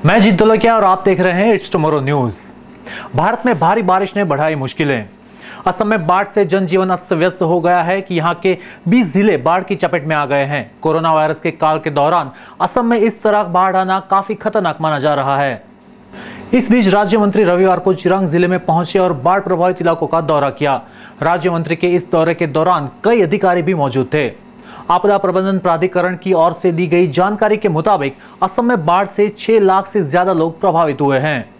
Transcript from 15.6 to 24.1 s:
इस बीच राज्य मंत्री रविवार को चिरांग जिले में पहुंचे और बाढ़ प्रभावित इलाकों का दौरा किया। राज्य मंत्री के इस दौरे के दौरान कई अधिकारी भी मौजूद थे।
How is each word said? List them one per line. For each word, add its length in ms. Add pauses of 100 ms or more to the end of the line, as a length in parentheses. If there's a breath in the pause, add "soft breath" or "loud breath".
इस 160
बीच 180
राज्य 300
मंत्री 260
रविवार 340
को 160
चिरांग 340
जिले 180
में 180
पहुंचे 340
और 140
बाढ़ 280
प्रभावित 400
इलाकों 260
का 140
दौरा 300
किया। 320 (400 loud breath)
राज्य 280
मंत्री 260
के 120
इस 240
दौरे 220
के 120
दौरान 440 (140)
कई 160
अधिकारी 420
भी 120
मौजूद 320
थे। 460 (380 loud breath)